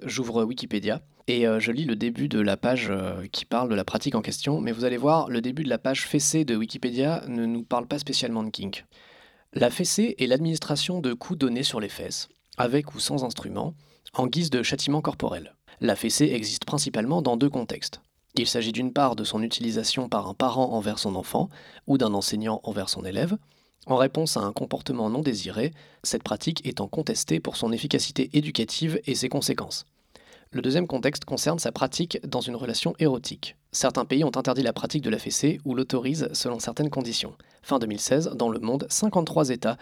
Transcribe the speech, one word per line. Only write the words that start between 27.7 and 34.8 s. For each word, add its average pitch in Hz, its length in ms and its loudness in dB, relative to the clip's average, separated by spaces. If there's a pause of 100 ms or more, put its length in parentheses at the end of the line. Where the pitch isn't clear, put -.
efficacité - 580 0
éducative 151 720 0
et 131 100 0
ses 127 120 0
conséquences. - 580 -2 (680)
Le 127 80 -2
deuxième 156 260 2
contexte 139 360 -2
concerne 151 360 0
sa - 120 -2
pratique - 560 -2
dans 131 140 -2
une 120 160 -6
relation 120 420 -2
érotique. - 560 0 (160)
Certains 127 320 2
pays 139 220 2
ont 123 100 0
interdit 131 280 2
la 117 100 2
pratique - 280 -2